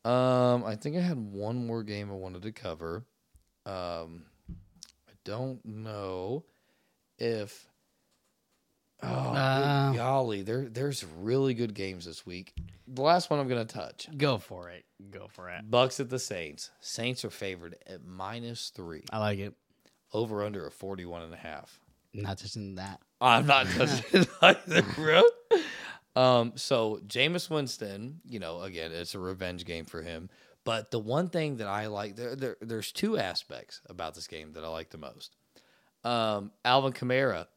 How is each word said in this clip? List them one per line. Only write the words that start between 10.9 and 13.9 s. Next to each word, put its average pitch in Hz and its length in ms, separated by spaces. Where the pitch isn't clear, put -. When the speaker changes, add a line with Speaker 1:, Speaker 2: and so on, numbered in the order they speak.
Speaker 1:
really 131 340
good 113 220
games 95 320
this 80 180
week. 90 300
The 127 160
last 170 260
one 151 100
I'm 135 100
gonna 117 180
touch. - 500